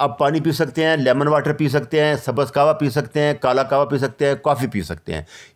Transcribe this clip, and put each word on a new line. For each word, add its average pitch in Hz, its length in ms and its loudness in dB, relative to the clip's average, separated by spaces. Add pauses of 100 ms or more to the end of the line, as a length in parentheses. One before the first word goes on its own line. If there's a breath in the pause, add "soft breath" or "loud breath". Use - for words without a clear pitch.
आप 139 200 -2
पानी 151 200 2
पी 156 120 0
सकते 156 320 -2
हैं, 160 120 2
लेमन 139 320 2
वाटर 147 240 2
पी 151 160 0
सकते 147 320 0
हैं, 151 160 2
सब्ज़ 127 340 -2
कहवा 143 220 2
पी 143 180 -2
सकते 143 300 -2
हैं, 147 180 0
काला 131 240 2
कहवा 139 220 2
पी 143 140 -2
सकते 135 280 -2
हैं, 139 100 2
कॉफ़ी 135 300 -2
पी 104 160 -4
सकते 80 300 -10
हैं, 80 140 -8 (300 loud breath)